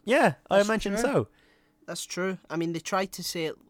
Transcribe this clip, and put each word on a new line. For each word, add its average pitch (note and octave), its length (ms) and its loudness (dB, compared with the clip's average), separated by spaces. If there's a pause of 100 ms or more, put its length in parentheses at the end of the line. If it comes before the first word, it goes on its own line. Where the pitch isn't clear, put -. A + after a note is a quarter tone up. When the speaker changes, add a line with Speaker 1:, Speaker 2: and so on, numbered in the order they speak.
Speaker 1:
Yeah, A#3 300 4 (160)
I F#3+ 80 4
Speaker 2:
That's G3+ 100 4
Speaker 1:
imagine G#3+ 260 -2
Speaker 2:
true. A3+ 80 0
Speaker 1:
so. A#3 260 2 (580)
Speaker 2:
That's E3+ 180 -10
true. F#3 320 -4 (140)
I D#3 60 -4
mean, E3 180 -2
they D#3+ 60 -6
tried F#3+ 320 -2
to F3 120 -12
say E3 220 -4
it, - 80 -6 (160)